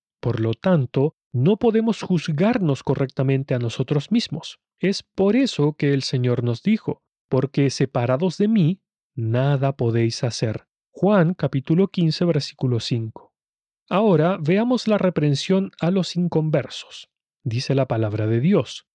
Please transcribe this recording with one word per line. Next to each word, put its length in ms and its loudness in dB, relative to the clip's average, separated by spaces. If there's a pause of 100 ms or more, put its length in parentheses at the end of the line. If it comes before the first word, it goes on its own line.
(200)
Por 220 -2
lo 120 0
tanto, 640 0 (180)
no 240 2
podemos 460 0
juzgarnos 800 0
correctamente 720 -2
a 40 -2
nosotros 520 -4
mismos. 480 -4 (200)
Es 220 -2
por 340 0
eso 380 0
que 200 0
el 100 0
Señor 400 0
nos 180 -2
dijo, 400 -2 (280)
"Porque 400 2
separados 680 0
de 120 2
mí, 320 2 (340)
nada 640 0
podéis 460 0
hacer". 420 -4 (260)
Juan 420 2
capítulo 540 0
quince, 380 0
versículo 560 -2
cinco. 520 -6 (560)
Ahora 500 2
veamos 480 0
la 100 2
reprensión 800 0
a 100 0
los 260 -2
inconversos. 920 -4 (340)
Dice 320 -2
la 120 0
palabra 400 -2
de 120 2
Dios, 560 0